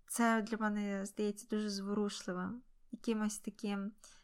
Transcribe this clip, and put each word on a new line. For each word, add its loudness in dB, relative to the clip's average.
це 4
для -2
мене 0
здається -2
дуже 0
зворушливим, -2
якимось 0
таким, -4